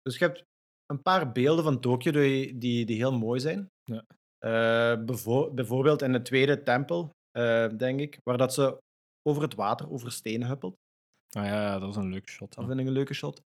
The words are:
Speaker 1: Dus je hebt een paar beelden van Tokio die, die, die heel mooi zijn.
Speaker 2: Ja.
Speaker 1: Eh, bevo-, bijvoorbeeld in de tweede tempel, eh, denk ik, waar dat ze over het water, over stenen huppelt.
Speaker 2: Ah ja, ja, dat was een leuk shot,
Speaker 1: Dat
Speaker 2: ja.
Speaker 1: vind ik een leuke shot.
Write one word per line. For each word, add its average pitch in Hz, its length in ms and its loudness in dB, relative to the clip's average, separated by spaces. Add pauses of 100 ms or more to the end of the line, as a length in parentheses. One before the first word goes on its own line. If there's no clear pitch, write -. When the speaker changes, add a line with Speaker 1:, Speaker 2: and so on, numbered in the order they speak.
Speaker 1:
Dus 131 160 -8
je 180 80 4
hebt 175 180 -2 (420)
een 143 160 -8
paar 180 300 2
beelden 147 320 4
van 143 160 2
Tokio 123 320 0
die, 135 460 2
die, 120 280 0
die 110 100 -2
heel 127 220 0
mooi 117 220 0
zijn. 180 280 -4 (160)
Speaker 2:
Ja. 113 200 -10 (340)
Speaker 1:
Eh, 113 680 2
bevo-, 127 480 0
bijvoorbeeld 131 480 2
in 135 100 0
de 123 100 2
tweede 135 420 2
tempel, 143 460 0 (220)
eh, 117 360 2 (100)
denk 127 220 -2
ik, 147 240 -8
waar 123 140 -2
dat 127 160 2
ze 135 240 2 (520)
over 147 120 0
het 127 140 -2
water, 110 360 -2
over 117 200 -8
stenen 113 360 -4
huppelt. 127 280 -6 (600)
Speaker 2:
Ah 104 80 -2
ja, 104 160 0
ja, 104 180 -2
dat - 20 -6
was 98 140 -8
een 98 140 -4
leuk 95 200 -10
shot, - 240 -16
Speaker 1:
Dat 113 100 -12
Speaker 2:
ja. 101 60 -6
Speaker 1:
vind 131 100 -4
ik 131 80 -2
een 135 60 -2
leuke 139 200 -2
shot. 147 360 -10